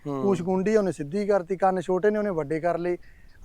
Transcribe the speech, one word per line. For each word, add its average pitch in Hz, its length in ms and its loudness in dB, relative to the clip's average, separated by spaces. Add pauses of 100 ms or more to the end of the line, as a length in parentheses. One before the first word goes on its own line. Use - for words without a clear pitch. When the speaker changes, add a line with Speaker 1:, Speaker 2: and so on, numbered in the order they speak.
Speaker 1:
ਹੂੰ। 143 160 -4
Speaker 2:
ਪੂਛ 190 200 2
ਗੁੰਡੀ 190 340 0
ਉਹਨੇ 190 160 2
ਸਿੱਧੀ 165 340 -4
ਕਰਤੀ, 190 300 0
ਕੰਨ 190 240 2
ਛੋਟੇ 185 300 2
ਨੇ 214 80 0
ਉਹਨੇ 208 120 0
ਵੱਡੇ 156 300 -2
ਕਰ 170 180 0
ਲਏ, 175 180 -2 (480)